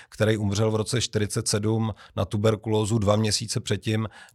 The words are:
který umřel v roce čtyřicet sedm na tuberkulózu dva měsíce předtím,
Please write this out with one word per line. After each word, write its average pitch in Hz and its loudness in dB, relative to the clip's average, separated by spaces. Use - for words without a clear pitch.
který 110 2
umřel 107 0
v 110 -2
roce 107 0
čtyřicet 107 -2
sedm 110 0
na 104 0
tuberkulózu 107 0
dva 101 4
měsíce 110 0
předtím, 110 -2